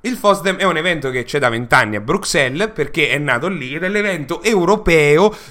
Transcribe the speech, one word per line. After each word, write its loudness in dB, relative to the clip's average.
il -6
fosdem 0
è -2
un 0
evento -2
che -4
c'è -4
da 2
vent'anni 2
a -4
Bruxelles -2
perché -2
è 2
nato 0
lì -6
ed -6
è -2
l'evento -4
europeo 4